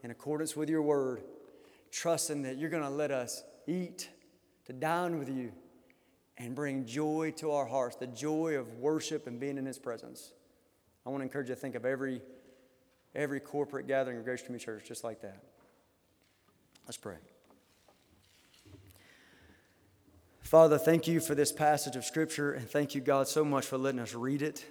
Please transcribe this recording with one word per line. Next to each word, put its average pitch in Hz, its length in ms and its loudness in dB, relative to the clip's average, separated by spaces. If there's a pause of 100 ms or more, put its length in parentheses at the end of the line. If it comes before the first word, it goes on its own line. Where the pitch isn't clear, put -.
in 120 80 -10
accordance 151 440 -4
with 147 140 -2
your 156 140 4
word, 139 420 2 (640)
trusting 151 520 0
that 131 160 -4
you're 156 120 -4
gonna 151 200 -2
let 143 200 0
us 123 320 -4 (240)
eat, 175 440 -4 (560)
to 131 60 -14
dine 165 460 0
with 135 100 -4
you, 127 240 -4 (840)
and 123 180 -8
bring 135 320 -2
joy 151 520 0
to 156 140 -2
our 139 140 2
hearts, 123 300 0
the 127 100 -8
joy 151 500 0
of 117 220 -6
worship 151 480 0
and 120 140 -8
being 139 180 -4
in 135 60 -4
his 131 140 -6
presence. 120 540 -10 (760)
I 123 40 -6
wanna 139 140 -4
encourage 127 240 -6
you 127 60 -2
to 123 60 -10
think 131 140 -6
of 117 100 -6
every, 131 380 -2 (920)
every 139 260 -2
corporate 139 480 -4
gathering 131 300 0
of 113 60 -10
Grace 127 180 -4
Community 123 220 -10
Church 107 220 -10
just - 160 -12
like 110 200 -8
that. 98 200 -14 (1400)
Let's - 100 -12
pray. 95 200 -12 (3250)
Father, 156 360 10
thank 160 300 6
you 165 120 4
for 151 160 2
this 143 160 4
passage 147 460 2
of 120 80 -4
Scripture, 151 480 0
and 127 160 -6
thank 147 260 0
you, 139 60 0
God, 135 260 4
so 156 160 2
much 139 220 2
for 135 140 -2
letting 131 220 0
us 110 120 -6
read 135 300 -2
it. 147 280 -4